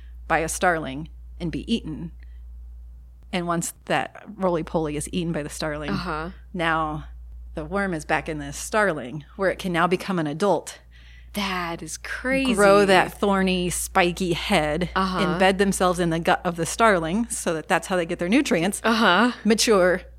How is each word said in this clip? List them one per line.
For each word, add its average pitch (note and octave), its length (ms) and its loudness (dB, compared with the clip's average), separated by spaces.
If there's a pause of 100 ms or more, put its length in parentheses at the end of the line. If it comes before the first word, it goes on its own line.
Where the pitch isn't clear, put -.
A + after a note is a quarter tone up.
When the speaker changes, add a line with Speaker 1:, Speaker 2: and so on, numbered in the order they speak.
(260)
Speaker 1:
by D#3 140 2
a D#3+ 80 -2
starling D#3 600 -2 (320)
and E3 120 -4
be - 200 -6
eaten. D#3+ 380 -4 (1200)
And F3+ 140 -4
once E3+ 280 -4 (120)
that - 380 -4 (120)
roly-poly E3 600 -2
is D3 160 -6
eaten E3+ 200 -2
by D3+ 120 -4
the D3 40 -10
starling, D3+ 420 -6
Speaker 2:
Uh-huh. E3+ 400 -4 (220)
Speaker 1:
now D#3+ 520 -2 (540)
the D#3 60 -4
worm F#3+ 280 -2
is D#3 120 -4
back D3+ 240 -2
in D#3 100 -6
the C#3+ 140 -10
starling, D#3 720 -2 (100)
where F#3+ 160 0
it - 80 -2
can F#3 140 -4
now E3+ 160 4
become F3+ 320 -2
an D#3 80 -2
adult. D#3+ 500 0 (540)
Speaker 2:
That F3+ 500 -4
is D#3 160 -10
crazy. C4 560 0
Speaker 1:
Grow G3+ 300 8
that F#3 340 4
thorny, F#3+ 500 2
spiky F3 680 0
head, D#3+ 600 0
Speaker 2:
Uh-huh. F#3 320 -2
Speaker 1:
embed F#3 320 4
themselves F#3 400 2
in F3 120 2
the E3 100 0
gut E3+ 240 2
of F3 100 -2
the E3+ 100 -4
starling, G3 640 2
so - 240 -2
that D#3 120 -6
that's F3 220 2
how F#3+ 80 0
they E3+ 100 0
get E3+ 140 -4
their F3 80 -2
nutrients. G3+ 560 2
Speaker 2:
Uh-huh. A3 480 6 (120)
Speaker 1:
Mature. G3 580 4 (160)